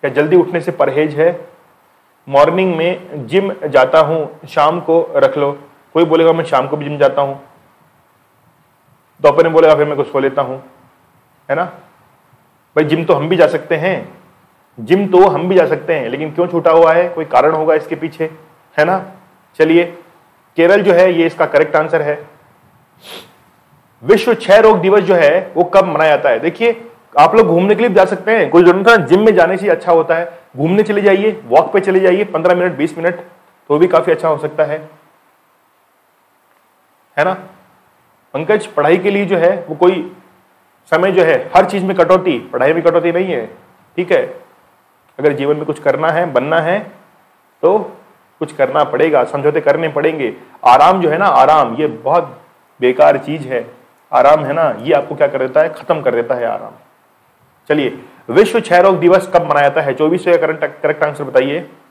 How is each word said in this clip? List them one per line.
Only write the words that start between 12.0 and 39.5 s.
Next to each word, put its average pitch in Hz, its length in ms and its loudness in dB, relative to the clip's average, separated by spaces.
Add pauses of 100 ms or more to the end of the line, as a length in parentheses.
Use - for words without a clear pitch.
भाई 156 80 2
जिम 165 200 -2
तो 160 100 2
हम 147 140 -4
भी 185 80 0
जा 165 120 4
सकते 160 280 -4
हैं, 165 440 -6 (580)
जिम 175 280 0
तो 185 200 4
हम 180 220 -2
भी 190 60 0
जा 170 120 4
सकते 156 280 -4
हैं, 127 140 -4
लेकिन 147 240 -8
क्यों 175 140 -2
छूटा 170 240 -2
हुआ 160 220 4
है? 175 160 2
कोई 165 160 -8
कारण 147 300 2
होगा 156 200 0
इसके - 220 -6
पीछे, 160 340 -8 (460)
है 151 80 2
ना? 185 200 -2 (540)
चलिए, 165 260 4 (760)
केरल 185 240 2
जो 190 100 2
है 180 200 4
ये 165 140 0
इसका 160 200 -2
correct - 300 0
answer 156 260 -2
है। 147 160 -4 (1800)
विश्व 220 320 0
क्षय 220 260 2
रोग 214 200 4
दिवस 190 220 2
जो 180 120 0
है 165 420 0
वो 175 80 0
कब 185 220 2
मनाया 156 300 0
जाता 139 120 -2
है? 117 120 0
देखिए, 226 400 -2 (340)
आप 156 200 4
लोग 220 120 4
घूमने 180 280 2
के 220 80 -2
लिए 240 80 0
जा 180 140 4
सकते - 280 -4
हैं, 208 180 0
कोई 170 120 6
जरूरत 185 260 4
है 214 180 4
जिम 190 200 2
में 214 80 4
जाने 180 220 2
से 190 120 -4
अच्छा 170 240 0
होता 165 240 2
है, 170 160 -8 (240)
घूमने 170 260 0
चले 202 200 -2
जाइए, 196 420 2
वॉक 123 280 2
पे 196 80 2
चले 190 200 0
जाइए, 190 260 2
पन्द्रह 175 280 -2
मिनट, 175 220 -2
बीस 151 220 -6
मिनट, 175 220 -4 (500)
तो 147 80 0
भी 180 100 4
काफी 170 240 2
अच्छा 160 160 -2
हो 151 100 -2
सकता 151 260 -4
है, 151 140 -6 (2500)
है 147 80 0
ना? 185 80 -2 (1000)
पंकज, 180 320 -2
पढ़ाई 156 320 0
के 196 120 -2
लिए 202 160 -2
जो 190 100 -2
है 175 200 0 (120)